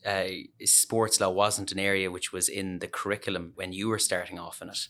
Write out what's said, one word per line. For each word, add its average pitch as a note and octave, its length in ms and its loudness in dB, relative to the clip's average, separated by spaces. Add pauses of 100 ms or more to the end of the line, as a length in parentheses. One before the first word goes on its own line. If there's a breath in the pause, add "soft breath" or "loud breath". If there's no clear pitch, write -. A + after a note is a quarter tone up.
uh, F#2+ 600 -4
sports - 540 4
law G2 100 4
wasn't G2+ 420 2
an F#2+ 80 -4
area F#2+ 300 2
which F2+ 220 -6
was F2+ 180 0
in F#2+ 300 -4
the F2 80 -6
curriculum F#2 680 -4
when F#2 180 -8
you G2 160 -2
were G#2+ 100 0
starting F2+ 400 -2
off E2+ 220 -12
in F2+ 80 -12
it. - 200 -8